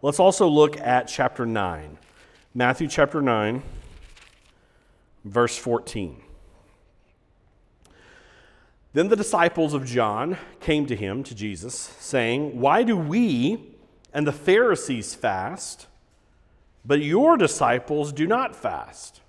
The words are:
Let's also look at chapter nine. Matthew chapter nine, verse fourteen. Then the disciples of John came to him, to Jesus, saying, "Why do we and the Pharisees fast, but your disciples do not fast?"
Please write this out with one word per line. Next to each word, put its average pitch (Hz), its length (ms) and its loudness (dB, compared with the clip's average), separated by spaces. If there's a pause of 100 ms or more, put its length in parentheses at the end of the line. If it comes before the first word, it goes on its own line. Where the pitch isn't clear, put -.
Let's 143 180 -2
also 190 280 6
look 151 320 4
at 123 300 0
chapter 127 360 -2
nine. 87 520 -4 (560)
Matthew 123 340 2
chapter 147 340 2
nine, 117 420 0 (1600)
verse 117 320 0
fourteen. 113 640 -6 (2750)
Then 175 160 2
the 220 80 4
disciples 170 560 0
of 135 120 -2
John 120 520 -2 (240)
came 151 240 0
to 120 100 -4
him, 101 280 -6
to 127 120 -14
Jesus, 101 400 -10
saying, 123 840 -4
"Why 151 240 4
do 226 120 0
we 170 760 0 (420)
and 147 120 -2
the 147 60 0
Pharisees 185 840 0
fast, 107 760 -6 (1000)
but 143 160 2
your 226 340 4
disciples 147 800 0
do 147 120 -2
not 240 300 -2
fast?" - 720 -10